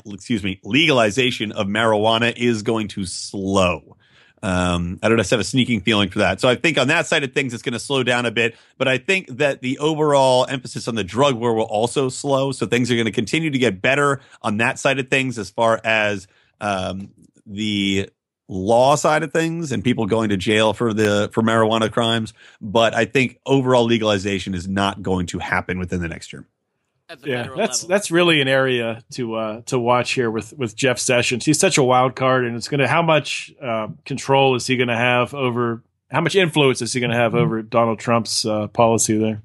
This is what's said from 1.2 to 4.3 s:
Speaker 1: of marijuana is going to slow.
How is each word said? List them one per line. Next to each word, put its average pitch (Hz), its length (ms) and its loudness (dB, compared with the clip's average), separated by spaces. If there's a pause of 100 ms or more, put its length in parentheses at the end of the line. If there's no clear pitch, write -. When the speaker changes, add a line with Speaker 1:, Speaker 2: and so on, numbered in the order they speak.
Speaker 1:
of 104 160 -4
marijuana 113 680 2
is 117 280 0
going 110 260 -2
to 101 160 -8
slow. 95 920 -2 (440)